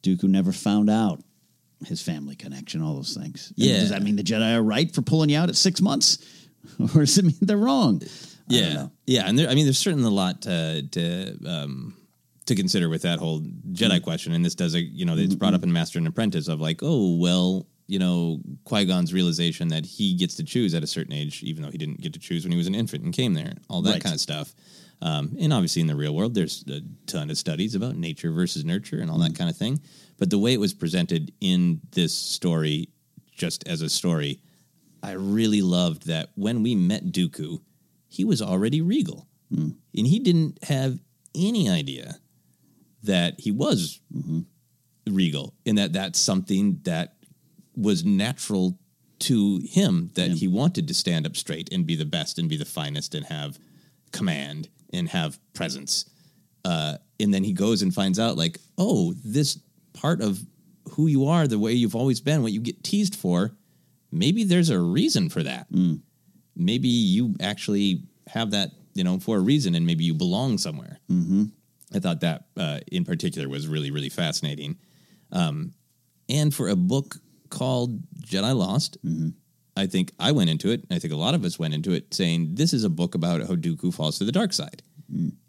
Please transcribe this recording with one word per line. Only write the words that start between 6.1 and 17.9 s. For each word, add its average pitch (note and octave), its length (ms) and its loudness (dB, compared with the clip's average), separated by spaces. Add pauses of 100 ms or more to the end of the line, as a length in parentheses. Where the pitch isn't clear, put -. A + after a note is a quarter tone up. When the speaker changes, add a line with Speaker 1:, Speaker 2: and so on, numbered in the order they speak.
Speaker 1:
<laughs> - 0 - (160)
Or D#3 60 10
does C#3+ 180 4
it F#3 80 6
mean D3+ 160 6
they're G#3 160 2
wrong? A3 440 4
I - 40 -14
don't - 560 -2
Speaker 2:
Yeah. E2 100 2
Speaker 1:
know. D2 200 -6 (140)
Speaker 2:
Yeah. B2+ 220 4
And A2+ 100 4
there, D3 120 4
I C3 40 4
mean, D3+ 120 6
there's C3+ 120 4
certainly D3 280 2
a A2 40 4
lot F#2 320 2
to, D#2+ 400 -2 (100)
to, E2+ 440 -4 (100)
um, C#2+ 480 -8 (520)
to C3+ 80 2
consider F#2 340 2
with D#2+ 140 -2
that E2+ 160 0
whole D#2+ 220 -2
Jedi G2 560 -2
Speaker 1:
Mm-hmm. E2+ 80 0
Speaker 2:
question. E2 280 -4
And E2+ 100 2
this F2 120 2
does, E2+ 200 -2
uh, F2 40 0
you E2+ 260 -4
know, E2+ 100 0
it's F#2 200 2
Speaker 1:
Mm-hmm. F2+ 40 -4
Speaker 2:
brought G2+ 140 2
up F2+ 100 2
in F2 120 2
Master E2 240 0
and E2 80 0
Apprentice E2+ 420 -2
of D#2 120 -2
like, D#2+ 220 -2
oh, A2 340 2
well, F2+ 500 2 (200)
you G2 120 -2